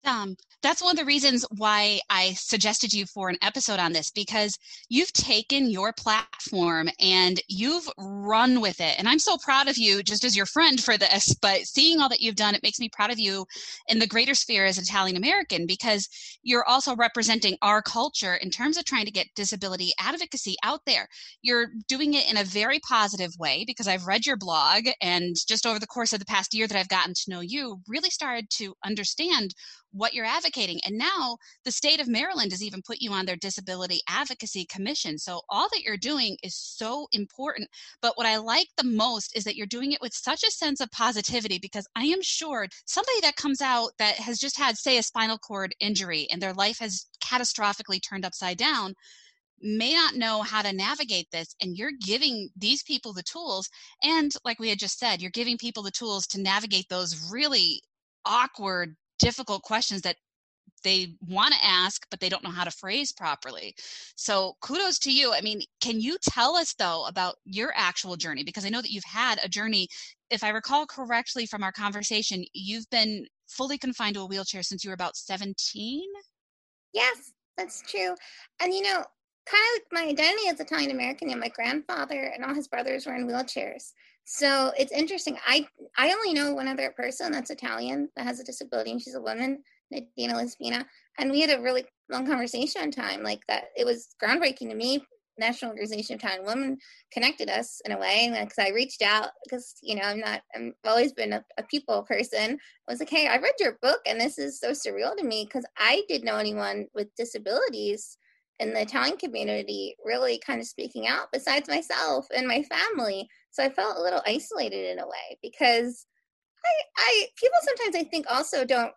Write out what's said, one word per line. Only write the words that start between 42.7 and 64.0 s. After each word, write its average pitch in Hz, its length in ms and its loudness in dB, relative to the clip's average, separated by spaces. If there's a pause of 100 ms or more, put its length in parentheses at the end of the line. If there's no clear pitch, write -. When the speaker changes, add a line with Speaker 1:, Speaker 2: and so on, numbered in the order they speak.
Speaker 1:
somebody 466 340 2
that 294 160 4
comes 285 240 0
out 247 380 2
that 208 180 4
has 220 220 -4
just 277 180 -2
had, 254 220 2
say, 262 180 4
a 226 60 4
spinal 220 340 0
cord 196 420 -6
injury 185 520 0
and 175 100 -4
their 190 140 -4
life 202 240 2
has 196 260 -6 (180)
catastrophically 208 800 0
turned 196 220 -6
upside 180 320 -4
down 226 380 2 (680)
may 220 320 0
not 330 240 4
know 226 260 0
how 214 200 0
to 202 100 0
navigate 202 600 -2
this, 165 280 -6
and 180 160 -4
you're 247 240 -4
giving 226 560 -2
these 214 260 0
people 247 300 -6
the 185 100 -8
tools. 247 460 -6 (340)
And 302 300 4 (120)
like 233 140 -2
we 226 120 0
had 208 80 0
just 202 200 -6
said, 214 240 0
you're 180 80 -6
giving 233 280 -2
people 226 240 -6
the 196 80 -6
tools 202 380 -4
to 196 120 -6
navigate 196 480 0
those 170 420 -6
really 226 520 0 (420)
awkward, 196 720 0 (240)
difficult 233 420 2
questions 214 400 -2
that 180 140 -4 (680)
they 185 380 0
wanna 202 420 2
ask, 185 480 2
but 190 80 -10
they 185 100 -2
don't 185 140 -2
know 180 80 -8
how 175 140 -4
to 170 80 -4
phrase 233 400 -4
properly. 131 600 -6 (440)